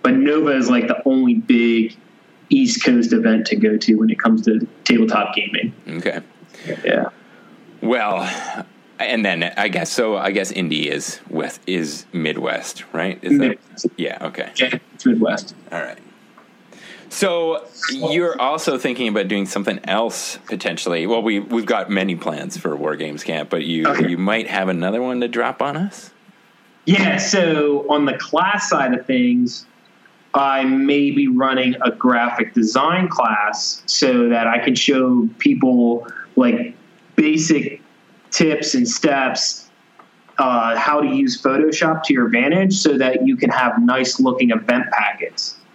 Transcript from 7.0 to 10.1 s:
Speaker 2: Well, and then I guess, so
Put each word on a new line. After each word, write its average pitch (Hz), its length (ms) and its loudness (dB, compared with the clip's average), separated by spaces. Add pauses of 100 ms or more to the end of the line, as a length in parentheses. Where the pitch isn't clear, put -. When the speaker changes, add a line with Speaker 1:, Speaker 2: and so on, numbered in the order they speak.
Speaker 2:
Well, 107 400 -2 (800)
and 113 260 -2
then 85 180 -2 (140)
I 104 100 0
guess, - 240 -4
so 110 240 0